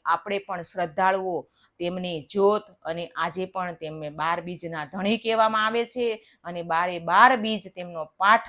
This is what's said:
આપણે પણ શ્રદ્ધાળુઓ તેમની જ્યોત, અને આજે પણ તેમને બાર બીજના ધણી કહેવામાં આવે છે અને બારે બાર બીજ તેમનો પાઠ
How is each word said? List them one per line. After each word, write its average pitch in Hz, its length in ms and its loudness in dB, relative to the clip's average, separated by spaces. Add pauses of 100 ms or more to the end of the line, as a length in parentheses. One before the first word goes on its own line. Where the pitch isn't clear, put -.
આપણે 196 340 0
પણ 190 220 -6
શ્રદ્ધાળુઓ 185 880 -2 (320)
તેમની 175 500 -6
જ્યોત, 202 320 4 (220)
અને 165 320 -6
આજે 175 300 -4
પણ 180 280 -6
તેમને 156 360 -10
બાર 160 320 -2
બીજના 165 440 -8
ધણી 196 320 -2
કહેવામાં 220 480 2
આવે 233 200 0
છે 233 400 -4 (180)
અને 175 180 -8
બારે 170 380 -2
બાર 202 380 6
બીજ 214 380 -2
તેમનો 175 300 -10
પાઠ 208 440 4